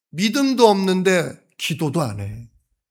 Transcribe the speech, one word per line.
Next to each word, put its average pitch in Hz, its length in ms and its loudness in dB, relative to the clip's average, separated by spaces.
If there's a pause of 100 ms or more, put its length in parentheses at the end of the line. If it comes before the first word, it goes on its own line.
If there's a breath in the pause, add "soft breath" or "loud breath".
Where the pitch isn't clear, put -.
(100)
믿음도 240 580 2
없는데 185 680 0 (200)
기도도 160 420 -4
안 104 200 -6
해. 107 280 -12 (420)